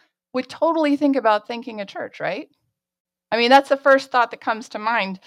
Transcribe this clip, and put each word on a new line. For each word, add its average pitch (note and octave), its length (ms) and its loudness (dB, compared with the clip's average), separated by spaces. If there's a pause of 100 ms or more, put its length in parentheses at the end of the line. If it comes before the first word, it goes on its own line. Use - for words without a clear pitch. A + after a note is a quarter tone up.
(320)
would B3+ 160 -6
totally D#4 480 0
think C#4 200 0
about G#3+ 300 0
thanking A#3 340 -12
a G3 60 -10
church, A#3 340 -14
right? F3+ 280 -8 (840)
I A3 40 2
mean, A#3+ 140 2
that's C#4 180 6
the C4+ 80 2
first C4+ 340 2
thought A#3 200 0
that - 100 -16
comes A3+ 300 -6
to G#3+ 80 -10
mind G#3 480 -4